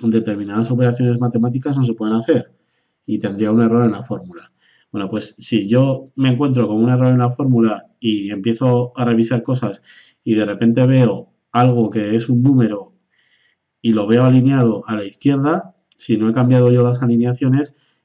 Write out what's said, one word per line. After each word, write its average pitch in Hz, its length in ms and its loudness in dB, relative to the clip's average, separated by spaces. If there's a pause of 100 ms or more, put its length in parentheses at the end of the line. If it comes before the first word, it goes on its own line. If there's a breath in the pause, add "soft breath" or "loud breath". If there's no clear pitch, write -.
determinadas 110 640 -2
operaciones 123 520 0
matemáticas 123 560 -2
no 131 80 0
se 113 80 -2
pueden 110 220 -4
hacer 160 380 -2 (520)
y 104 120 -6
tendría 101 340 -4
un 113 100 2
error 117 240 2
en 110 80 0
la 101 100 -12
fórmula. - 480 -14 (400)
Bueno, 101 180 -8
pues 104 280 -10
si 101 300 -4
yo 127 480 0
me 135 140 0
encuentro 123 380 0
con 107 140 -2
un 117 80 2
error 127 180 2
en 127 100 4
la 123 140 0
fórmula 120 560 0 (120)
y 104 300 -4
empiezo 120 640 -2
a 127 80 -4
revisar 117 400 0
cosas 120 380 -6 (420 soft breath)
y 113 120 0
de 104 100 0
repente 117 400 0
veo 127 480 2 (180)
algo 120 380 2
que 107 260 -2
es 117 140 -2
un 120 120 2
número 117 520 2 (880)
y 117 100 0
lo 104 160 0
veo 120 160 4
alineado 127 640 2
a 110 80 -6
la 104 80 -6
izquierda, 143 720 -2 (220)
si - 180 -2
no 107 140 0
he 113 40 -2
cambiado 123 380 4
yo 123 120 4
las 123 180 -2
alineaciones, 127 760 0 (300)